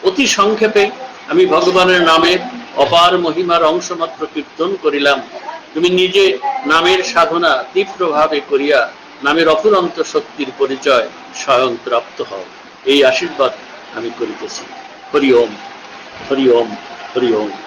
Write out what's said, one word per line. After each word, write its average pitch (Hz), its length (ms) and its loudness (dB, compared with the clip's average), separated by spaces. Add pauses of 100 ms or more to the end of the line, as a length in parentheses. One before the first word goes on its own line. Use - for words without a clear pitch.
অতি 190 240 0
সংক্ষেপে 208 580 2 (440)
আমি 170 180 4
ভগবানের 180 560 4
নামের 165 380 4 (360)
অপার 170 420 4
মহিমার 170 460 0
অংশমাত্র 165 640 -2
কীর্তন 156 440 -6 (120)
করিলাম। 143 360 2 (560)
তুমি 170 160 0
নিজে 185 340 2 (420)
নামের 170 380 2
সাধনা 170 480 0 (200)
তীব্রভাবে 156 680 0
করিয়া 143 400 0 (420)
নামের 156 260 2
অফুরন্ত 175 540 2
শক্তির 143 560 -6
পরিচয় 131 480 0 (280)
স্বয়ং 127 380 0 (120)
প্রাপ্ত 120 380 -4
হও, 98 220 -10 (400)
এই 139 200 4
আশীর্বাদ 143 480 0 (420)
আমি 113 240 -8
করিতেছি। 107 460 -10 (440)
হরি 143 260 0
ওম, 117 180 2 (720)
হরি 135 260 0
ওম, 117 180 2 (420)
হরি 123 220 -2
ওম। 107 180 -2 (160)